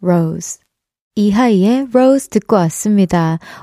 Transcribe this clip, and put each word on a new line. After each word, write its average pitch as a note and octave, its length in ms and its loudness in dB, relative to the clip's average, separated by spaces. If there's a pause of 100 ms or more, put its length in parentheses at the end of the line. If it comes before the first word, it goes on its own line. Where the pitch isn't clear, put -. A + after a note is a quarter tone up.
로즈. E3+ 580 -2 (580)
이하이의 G#3+ 760 2
로즈 C4 360 2
듣고 - 280 -2
왔습니다. E3+ 800 0 (240)